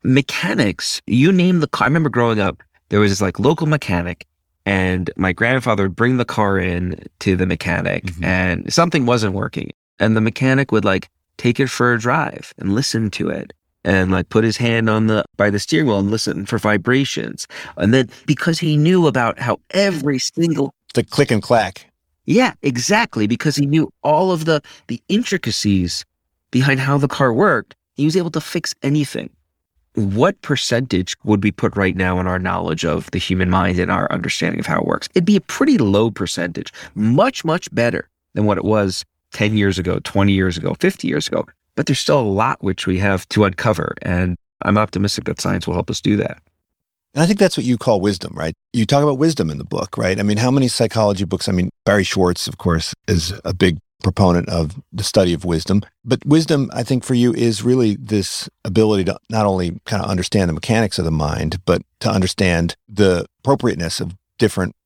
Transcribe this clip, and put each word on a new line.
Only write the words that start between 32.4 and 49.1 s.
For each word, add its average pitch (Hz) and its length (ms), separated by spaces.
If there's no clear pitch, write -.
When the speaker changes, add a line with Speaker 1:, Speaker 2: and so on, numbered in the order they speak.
Speaker 1:
of 82 260
the 98 60
human 92 320
mind 90 300
and 90 120
our - 200
understanding 82 480
of - 60
how - 140
it - 60
works? - 300
It'd 175 100
be 208 100
a 196 60
pretty 277 360
low 107 340
percentage, 87 600
much, 196 480
much - 300
better - 340
than 104 120
what 104 120
it - 80
was 101 380
ten 107 260
years 98 220
ago, 90 240
twenty 98 300
years 92 240
ago, 87 220
fifty - 280
years - 200
ago. - 180
But 151 120
there's 139 120
still 147 200
a - 20
lot 107 420
which 95 240
we 92 120
have 98 300
to 107 160
uncover, 95 580
and 90 340
I'm 101 160
optimistic 101 480
that - 160
science 95 240
will 87 80
help 90 160
us - 120
do 104 160
that. - 220
Speaker 2:
And 151 80
I - 20
think 202 140
that's - 180
what - 80
you 123 120
call 107 220
wisdom, 92 360
right? 80 180
You 113 120
talk 143 160
about 147 160